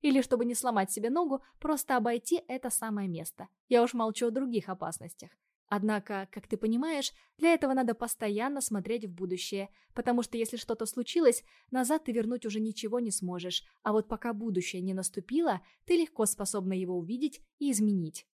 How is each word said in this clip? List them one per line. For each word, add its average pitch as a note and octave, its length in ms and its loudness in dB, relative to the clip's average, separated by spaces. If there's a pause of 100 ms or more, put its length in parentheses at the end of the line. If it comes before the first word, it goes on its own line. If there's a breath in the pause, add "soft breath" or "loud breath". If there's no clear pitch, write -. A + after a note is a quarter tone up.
Или, C#4 200 6
чтобы A#3 240 2
не A#3+ 100 -2
сломать G#3+ 360 0
себе G#3+ 180 -2
ногу, C#4 320 0 (180 soft breath)
просто C#4+ 380 0
обойти A#3+ 500 0
это B3+ 220 -4
самое G#3 400 -2
место. E3 400 -8 (180)
Я A#3 160 8
уж B3 100 0
молчу A#3 340 0
о A#3 40 0
других A#3 380 -2
опасностях. F3 600 -10 (380)
Однако, G#3 600 -2
как - 160 -14
ты - 80 -2
понимаешь, C4 560 0 (260 soft breath)
для E4+ 160 6
этого D4 200 2
надо B3 200 2
постоянно A3+ 680 -2
смотреть G#3+ 440 -4
в F#3 60 -8
будущее, F#3 580 -6 (240 soft breath)
потому A#3+ 300 2
что A#3 140 -6
если A3+ 180 -2
что-то A3+ 300 -4
случилось, C4 580 4 (280 soft breath)
назад C4 340 2
ты B3 80 -2
вернуть A#3 320 -2
уже G#3+ 160 -2
ничего A3 400 -2
не A3+ 100 -2
сможешь. F3+ 520 -4 (200 soft breath)
А G#3+ 80 0
вот G#3+ 160 2
пока A3+ 260 -4
будущее F#3+ 480 -2
не F#3+ 120 -2
наступило, G3 680 0 (240 soft breath)
ты F4 120 4
легко D#4 280 2
способна G3 480 -2
его F#3 240 -2
увидеть A#3+ 440 -4 (180)
и C#4+ 120 0
изменить. G3+ 640 0